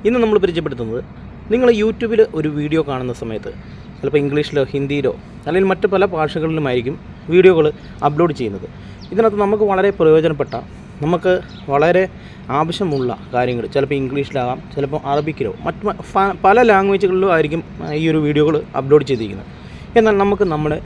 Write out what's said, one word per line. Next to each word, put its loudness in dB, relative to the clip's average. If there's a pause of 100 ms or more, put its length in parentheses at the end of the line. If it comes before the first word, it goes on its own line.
ഇന്ന് 2
നമ്മൾ 2
പരിചയപ്പെടുത്തുന്നത്, -2 (520)
നിങ്ങൾ 4 (120)
YouTube-ൽ 0 (180)
ഒരു 0 (100)
വീഡിയോ 0
കാണുന്ന -4
സമയത്ത് -8 (460)
ചിലപ്പോൾ 0
ഇംഗ്ലീഷിലോ 0
ഹിന്ദിയിലോ -2 (340)
അല്ലെങ്കിൽ 2
മറ്റ് 0
പല 4 (100)
ഭാഷകളിലുമായിരിക്കും -2 (380)
വീഡിയോകൾ 6 (400)
അപ്ലോഡ് 2
ചെയ്യുന്നത്. -4 (460)
ഇതിനകത്ത് 2
നമുക്ക് 2
വളരെ 4
പ്രയോജനപ്പെട്ട, 4 (500)
നമുക്ക് 2 (380)
വളരെ 4 (560)
ആവശ്യമുള്ള -2 (160)
കാര്യങ്ങൾ 0
ചിലപ്പോൾ 0
ഇംഗ്ലീഷിലാകാം, -4 (140)
ചിലപ്പോൾ -4 (100)
അറബിക്കിലോ -2 (140)
മറ്റ് -6
മ-, -8 (140)
ഫ-, 2 (120)
പല 8 (160)
ലാംഗ്വേജുകളിലും 2
ആയിരിക്കും -2 (360)
ഈ 0 (120)
ഒരു 2
വീഡിയോകൾ 2 (240)
അപ്ലോഡ് 4
ചെയ്തിരിക്കുന്നത്. -6 (480)
എന്നാൽ 4
നമുക്ക് 2
നമ്മുടെ -2